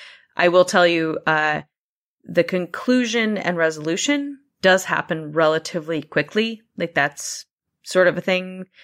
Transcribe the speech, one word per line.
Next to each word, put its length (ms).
I 120
will 160
tell 220
you, 400
uh, 360
the 200
conclusion 920
and 180
resolution 800
does 220
happen 480
relatively 720
quickly. 600
Like, 180
that's 520
sort 260
of 100
a 20
thing 460